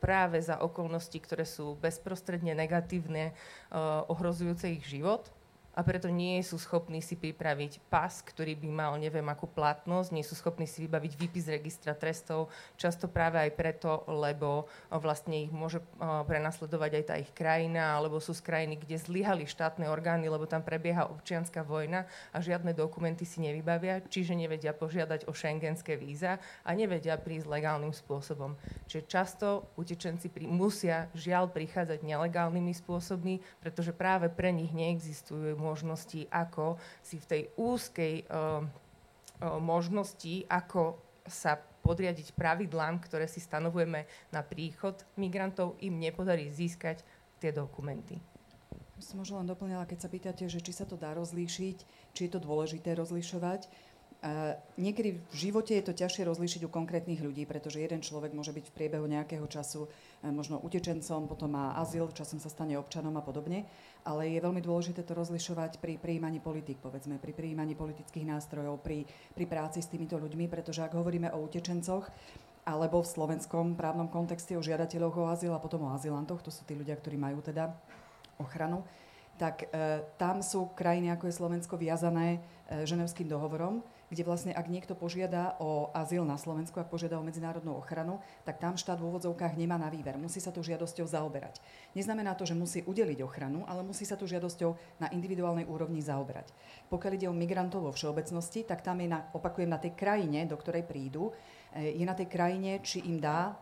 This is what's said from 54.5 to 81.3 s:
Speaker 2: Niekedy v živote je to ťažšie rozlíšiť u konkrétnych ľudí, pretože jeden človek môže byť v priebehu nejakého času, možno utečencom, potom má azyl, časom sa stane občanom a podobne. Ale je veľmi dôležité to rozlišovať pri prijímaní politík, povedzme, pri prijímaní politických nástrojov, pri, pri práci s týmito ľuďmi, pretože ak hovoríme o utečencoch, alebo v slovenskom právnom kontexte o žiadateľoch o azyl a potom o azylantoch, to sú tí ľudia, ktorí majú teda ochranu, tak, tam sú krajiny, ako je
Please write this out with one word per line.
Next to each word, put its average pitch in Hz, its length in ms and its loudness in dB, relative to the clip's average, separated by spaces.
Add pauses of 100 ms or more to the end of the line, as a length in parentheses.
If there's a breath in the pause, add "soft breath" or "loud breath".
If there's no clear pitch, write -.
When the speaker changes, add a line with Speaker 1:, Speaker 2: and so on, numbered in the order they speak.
Speaker 2:
Niekedy 202 400 2
v - 160 -14
živote 208 400 2
je 196 80 6
to 170 160 0
ťažšie 180 320 2
rozlíšiť 170 320 0
u 165 80 -2
konkrétnych 165 480 0
ľudí, 147 240 -2
pretože 151 400 -4
jeden 160 160 0
človek 151 320 -4
môže 151 240 -4
byť - 160 -10
v - 80 -18
priebehu 156 320 0
nejakého 151 400 0
času, 151 400 -4 (320 loud breath)
možno 147 400 -2
utečencom, 165 640 0
potom 147 240 -2
má 139 240 0
azyl, 165 400 0
časom 156 240 -6
sa 147 80 -8
stane 151 320 -2
občanom 151 400 -4
a 143 80 -4
podobne. 160 400 -4 (400 loud breath)
Ale 156 240 0
je 165 80 2
veľmi 175 240 2
dôležité 170 400 2
to 170 160 -4
rozlišovať 170 640 -2
pri 160 160 -4
prijímaní 165 400 0
politík, 151 400 -4
povedzme, 139 400 -6
pri 151 160 -8
prijímaní 156 400 -2
politických 156 560 -6
nástrojov, 147 480 -2
pri, 151 240 -2 (320 loud breath)
pri 175 160 0
práci 160 320 -2
s - 80 -6
týmito 165 240 -4
ľuďmi, 156 320 0
pretože 165 400 -2
ak 165 80 -4
hovoríme 170 400 2
o 156 80 0
utečencoch, 175 640 0 (560 loud breath)
alebo 160 400 4
v 170 80 0
slovenskom 165 640 2
právnom 165 320 2
kontexte 170 480 -2
o 165 80 0
žiadateľoch 165 560 2
o 170 160 4
azyl 170 160 0
a 160 80 2
potom 151 320 -2
o 135 80 0
azylantoch, 151 480 -2
to 160 80 -8
sú - 80 -14
tí 147 160 -6
ľudia, 147 160 -2
ktorí 143 240 -4
majú 143 240 0
teda 160 320 -2 (640 loud breath)
ochranu, 160 480 -2 (480 loud breath)
tak, 160 320 -2 (480)
tam 180 320 2
sú 180 320 0
krajiny, 175 320 6
ako 170 160 0
je 175 80 0